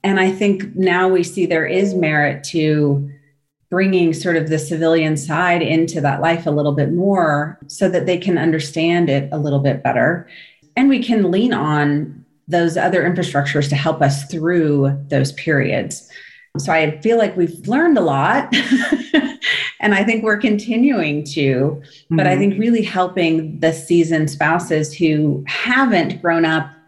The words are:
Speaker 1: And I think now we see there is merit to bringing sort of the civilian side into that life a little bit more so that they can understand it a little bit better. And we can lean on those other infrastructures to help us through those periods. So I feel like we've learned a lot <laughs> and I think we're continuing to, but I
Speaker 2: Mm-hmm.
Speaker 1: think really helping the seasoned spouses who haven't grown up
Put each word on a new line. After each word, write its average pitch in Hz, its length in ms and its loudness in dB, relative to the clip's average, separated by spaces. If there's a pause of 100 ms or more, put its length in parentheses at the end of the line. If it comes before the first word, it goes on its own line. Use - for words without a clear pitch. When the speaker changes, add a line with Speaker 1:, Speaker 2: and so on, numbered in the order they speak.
Speaker 1:
And 190 160 2
I 190 120 4
think 202 440 -2
now 185 320 2
we 185 160 4
see 180 220 -2
there 165 220 0
is 190 260 0
merit 151 520 0
to 147 640 0 (600)
bringing 180 440 2
sort 170 220 -2
of 156 140 0
the 156 80 0
civilian 160 580 0
side 165 460 0
into 165 400 0
that 139 200 0
life 165 260 0
a 147 40 0
little 147 200 0
bit 143 200 0
more 170 760 0
so - 200 -2
that 175 200 0
they 180 100 0
can 180 220 -2
understand 165 720 0
it 139 220 0
a 156 60 -4
little 143 220 0
bit 139 240 -2
better. 135 440 0 (480)
And 269 140 4
we 262 140 2
can 214 280 0
lean 214 220 2
on 147 720 -2 (220)
those 170 300 0
other 190 260 2
infrastructures 156 680 0
to 143 60 0
help 156 260 0
us 139 240 0
through 151 720 0 (120)
those 135 240 0
periods. - 760 -2 (480)
So 143 160 -4
I 151 280 0
feel 233 160 2
like 190 200 0
we've 170 300 -2
learned 294 300 2
a 196 40 2
lot 170 520 0
<laughs> - 1300 -2
and 208 160 2
I 196 80 2
think 220 200 0
we're 214 140 2
continuing 208 880 0
to, 139 560 0 (280)
but 185 180 2
I 180 40 4
Speaker 2:
Mm-hmm. 185 80 2
Speaker 1:
think 196 200 2
really 233 240 2
helping 165 760 -2
the 160 120 2
seasoned 160 580 0
spouses 156 640 -2
who 151 540 0
haven't 233 720 0
grown 165 240 2
up 160 240 -2 (180)